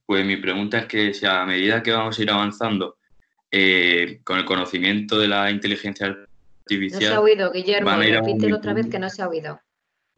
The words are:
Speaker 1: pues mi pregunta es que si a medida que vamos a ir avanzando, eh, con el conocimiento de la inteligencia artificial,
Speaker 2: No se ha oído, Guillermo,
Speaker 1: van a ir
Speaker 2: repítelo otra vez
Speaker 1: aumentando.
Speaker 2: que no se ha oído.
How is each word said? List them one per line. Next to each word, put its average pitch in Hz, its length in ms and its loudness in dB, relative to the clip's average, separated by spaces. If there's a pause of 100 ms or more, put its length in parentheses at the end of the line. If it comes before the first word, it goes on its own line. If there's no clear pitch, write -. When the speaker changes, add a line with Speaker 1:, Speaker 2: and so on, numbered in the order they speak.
Speaker 1:
pues 98 180 2
mi 98 140 0
pregunta 101 420 -2
es 110 60 -4
que 104 300 0
si 104 100 -4
a 92 180 2
medida 95 380 2
que 113 100 0
vamos 110 280 -2
a - 20 0
ir 104 80 0
avanzando, 104 680 -2 (520)
eh, 87 760 2
con 92 140 -2
el 90 80 -2
conocimiento 95 720 -2
de 107 100 4
la 101 220 2
inteligencia 101 580 -4
artificial, 98 920 -6
Speaker 2:
No 107 60 2
se 107 80 2
ha 214 60 2
oído, 202 300 4
Guillermo, 196 380 0
Speaker 1:
van 196 120 2
a 220 60 4
ir 110 80 4
Speaker 2:
repítelo 214 420 2
otra 208 160 -4
vez 226 120 0
Speaker 1:
aumentando. 226 60 -6
Speaker 2:
que 190 80 -4
no 190 100 -6
se 190 140 -10
ha 180 60 -2
oído. 151 300 -8 (580)